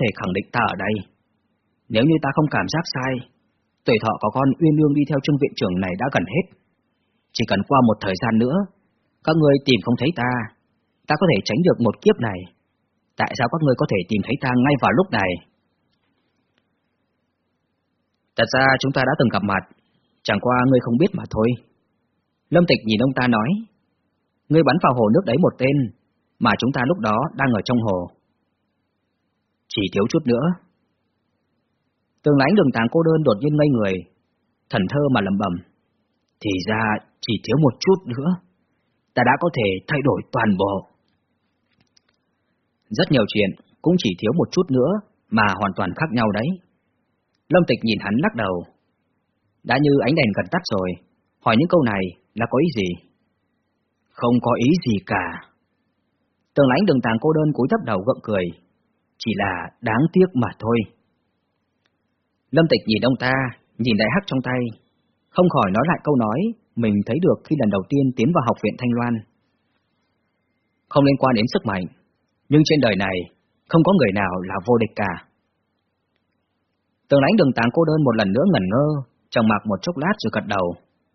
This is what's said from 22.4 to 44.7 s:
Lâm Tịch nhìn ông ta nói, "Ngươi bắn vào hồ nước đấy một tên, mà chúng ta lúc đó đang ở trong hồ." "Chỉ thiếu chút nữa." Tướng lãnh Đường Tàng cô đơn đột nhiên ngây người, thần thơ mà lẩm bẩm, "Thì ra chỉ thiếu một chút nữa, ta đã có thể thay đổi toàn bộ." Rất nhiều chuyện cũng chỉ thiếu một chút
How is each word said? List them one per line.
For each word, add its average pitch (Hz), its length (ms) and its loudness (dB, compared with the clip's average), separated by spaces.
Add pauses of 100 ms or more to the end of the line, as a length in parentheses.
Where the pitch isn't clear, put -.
Lâm 175 180 4
Tịch 135 180 2
nhìn 110 220 0
ông 135 80 -2
ta 123 120 0
nói, 117 220 0 (1000)
"Ngươi 160 140 4
bắn 131 200 2
vào 147 100 4
hồ 117 160 2
nước 160 160 2
đấy 120 160 0
một 139 160 2
tên, 135 200 0 (600)
mà 113 200 2
chúng 123 120 -2
ta 139 140 -4
lúc 175 140 -2
đó 107 180 0 (180)
đang 135 240 0
ở - 60 -2
trong 123 200 0
hồ." 95 140 0 (1700)
"Chỉ - 140 -6 (120)
thiếu 101 160 0
chút 160 160 -2
nữa." 120 200 0 (1800)
Tướng 147 140 4
lãnh 139 180 2
Đường 156 180 4
Tàng 113 180 0
cô 165 120 0
đơn 160 200 2
đột 117 160 2
nhiên 151 180 0
ngây 151 120 2
người, 107 240 0 (760)
thần 113 200 0
thơ 139 100 -2 (140)
mà 120 80 2
lẩm 98 160 -2
bẩm, 98 160 -4 (880)
"Thì 104 100 -4 (160)
ra 110 140 -2 (400)
chỉ - 120 -4 (100)
thiếu 117 180 0
một 131 180 4
chút 190 160 2 (100)
nữa, 113 240 -4 (840)
ta 123 120 0
đã 123 140 4
có 170 160 0
thể 110 120 0 (200)
thay 147 160 -2
đổi 120 180 0 (100)
toàn 110 260 0
bộ." 98 320 -4 (2000)
Rất 160 220 -2
nhiều 120 160 4
chuyện 101 220 0 (320)
cũng 175 160 2
chỉ 127 120 -2 (100)
thiếu 107 180 0
một 127 140 0
chút 180 200 0